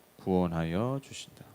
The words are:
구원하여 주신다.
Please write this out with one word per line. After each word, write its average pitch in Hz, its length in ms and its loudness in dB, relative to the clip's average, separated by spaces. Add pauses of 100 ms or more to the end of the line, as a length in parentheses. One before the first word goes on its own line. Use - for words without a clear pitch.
(160)
구원하여 90 880 0
주신다. - 520 -18